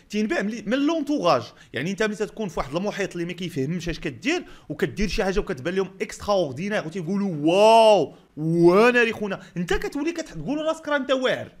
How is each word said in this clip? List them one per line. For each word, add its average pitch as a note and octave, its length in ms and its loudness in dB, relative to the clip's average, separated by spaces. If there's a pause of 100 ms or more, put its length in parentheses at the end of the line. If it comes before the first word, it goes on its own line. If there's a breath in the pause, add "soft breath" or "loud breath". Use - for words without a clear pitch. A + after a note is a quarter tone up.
(100)
تينبع G#3+ 320 -2
ملي، A3 240 -6
من B3 120 -2
لونتوراج. C#4 640 0 (300 soft breath)
يعني D3+ 180 -4
انت G3 120 -4
ملي G#3+ 140 -2
تكون G#3+ 320 -6
في F#3 120 -6
واحد C#3+ 160 -6
المحيط G3 360 -4
اللي E3+ 120 -6
ما F3 80 -6
كيفهمش E3+ 560 -6
اش D#3+ 120 -6
كدير، F3+ 440 -4 (240 loud breath)
وكدير D#3 400 -4
شي G3 160 -2
حاجه F#3+ 160 -2
وكتبان E3+ 340 -6
لهم F#3+ 160 -2 (100)
اكسترا - 340 -4
اوردينير، F3 520 -2
وتيقولوا: F#3 540 -4
"واو، G#3 760 6 (220 loud breath)
وانا F3 680 6
ري A3+ 100 2
خونا"، G3 280 -6 (160 loud breath)
انت F3+ 180 -2
كتولي E4 380 -2
كتقول C#4+ 460 -6
لراسك: D#4 300 -4
"راه D4 80 0
انت C#4 140 -2
واعر". A#3 500 -2